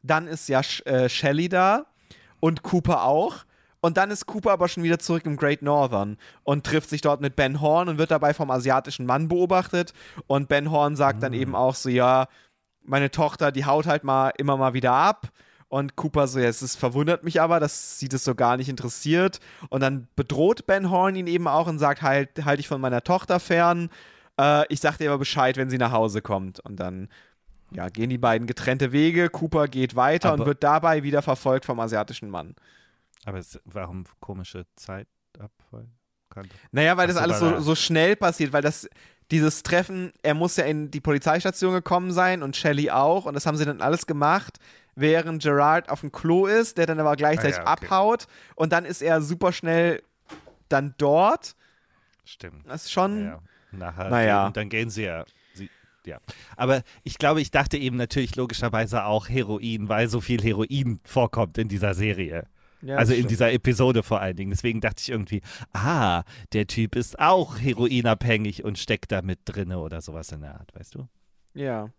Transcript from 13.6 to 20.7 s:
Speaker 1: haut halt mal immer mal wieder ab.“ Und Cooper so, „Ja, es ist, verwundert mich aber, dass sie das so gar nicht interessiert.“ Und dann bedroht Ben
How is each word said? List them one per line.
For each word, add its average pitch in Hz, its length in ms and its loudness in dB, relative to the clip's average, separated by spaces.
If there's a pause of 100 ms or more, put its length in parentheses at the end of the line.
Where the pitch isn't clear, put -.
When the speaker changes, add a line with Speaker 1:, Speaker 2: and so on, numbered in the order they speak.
Speaker 1:
haut 143 220 2
halt 151 160 0
mal 135 340 2
immer 139 200 0
mal 131 160 2
wieder 127 200 2
ab.“ 175 360 2 (400)
Und 139 260 -4
Cooper 147 320 0
so, 131 120 -2
„Ja, 120 100 4
es 113 120 -4
ist, 127 140 -6
verwundert 147 480 0
mich 165 180 2
aber, 165 180 4
dass - 400 -4
sie 135 100 -8
das 131 140 -4
so 127 120 0
gar 123 220 4
nicht 131 120 -6
interessiert.“ 156 680 0 (300)
Und 135 120 -2
dann 135 340 -2
bedroht 151 520 0
Ben 190 240 2